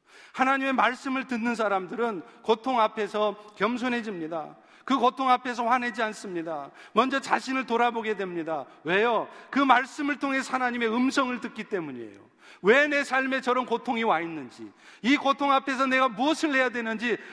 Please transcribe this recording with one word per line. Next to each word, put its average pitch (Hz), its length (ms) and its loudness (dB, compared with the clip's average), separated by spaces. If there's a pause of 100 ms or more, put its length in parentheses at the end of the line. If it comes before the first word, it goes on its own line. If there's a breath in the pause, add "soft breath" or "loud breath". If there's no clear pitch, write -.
(320 loud breath)
하나님의 269 420 2
말씀을 247 520 0
듣는 233 280 -2
사람들은 208 680 -2 (200 loud breath)
고통 226 360 2
앞에서 214 600 0 (180)
겸손해집니다. 202 1000 -4 (280 loud breath)
그 262 140 2
고통 254 320 2
앞에서 247 360 0
화내지 240 360 0
않습니다. 170 680 -6 (220 loud breath)
먼저 262 280 2
자신을 254 460 -2
돌아보게 233 500 0
됩니다. 165 500 -6 (180 loud breath)
왜요? 196 440 2 (220 loud breath)
그 254 100 0
말씀을 269 580 2
통해서 269 340 -2
하나님의 240 420 0
음성을 247 460 0
듣기 269 240 -8
때문이에요. 120 680 -8 (300 loud breath)
왜 262 240 6
내 285 160 0
삶에 262 380 0
저런 247 260 0
고통이 233 380 -2
와 175 160 4
있는지, 139 500 -10 (320 loud breath)
이 262 140 4
고통 277 340 2
앞에서 269 360 2
내가 262 220 4
무엇을 277 460 0
해야 262 140 2
되는지 226 480 -2 (160 loud breath)